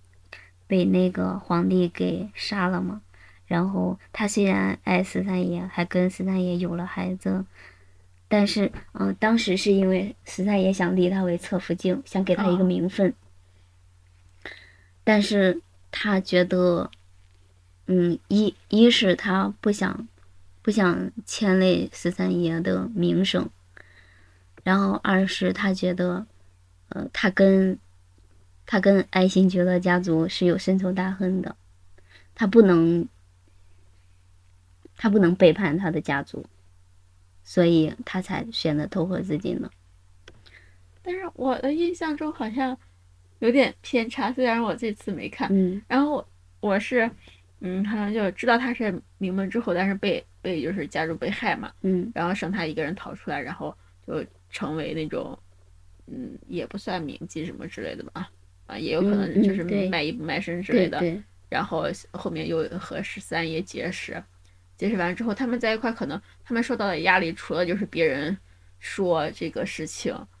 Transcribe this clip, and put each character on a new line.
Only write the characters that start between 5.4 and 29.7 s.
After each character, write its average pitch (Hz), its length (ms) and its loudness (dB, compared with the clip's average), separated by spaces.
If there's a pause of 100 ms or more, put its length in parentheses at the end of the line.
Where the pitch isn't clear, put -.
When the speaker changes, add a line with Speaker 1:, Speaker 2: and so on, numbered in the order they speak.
Speaker 1:
爷， 175 160 -4
还 175 200 -4
跟 180 240 2
十 185 160 -6
三 190 180 0
爷 180 140 -2
有 175 180 -4
了 175 100 -6
孩 185 300 -6
子， 190 300 -4 (800)
但 208 180 4
是， 208 240 0 (220)
呃， 196 220 -2
当 220 240 4
时 202 180 0
是 202 160 2
因 196 160 6
为 185 260 0 (120)
十 - 180 -6
三 202 180 2
爷 190 120 4
想 185 200 0
立 180 160 4
她 190 140 0
为 175 140 0
侧 180 200 -4
福 - 160 -4
晋， 185 320 0
想 190 160 -4
给 190 140 2
她 190 120 0
一 180 100 4
个 190 80 4
名 180 240 0
分。 190 200 2
Speaker 2:
哦。 - 40 -4 (1900)
Speaker 1:
但 214 160 6
是 202 380 2 (320)
她 208 300 0
觉 180 240 2
得， 180 440 2 (960)
嗯， 175 300 2 (120)
一， 208 260 2 (140)
一 226 200 8
是 190 280 4
她 196 420 0
不 220 100 0
想， 208 380 -2 (540)
不 - 100 0
想 185 400 2 (140)
牵 190 340 2
累 180 320 4
十 - 180 -4
三 180 320 0
爷 165 200 0
的 185 340 -2
名 175 300 2
声， - 240 -2 (1120)
然 190 160 2
后 196 140 2 (100)
二 190 240 2
是 185 240 -2
她 190 220 -2
觉 185 200 0
得， 180 320 -2 (640)
呃， - 240 -10
她 - 180 0
跟， 190 480 4 (880)
她 208 140 0
跟 196 300 4
爱 185 180 4
新 190 220 6
觉 180 160 2
罗 180 120 2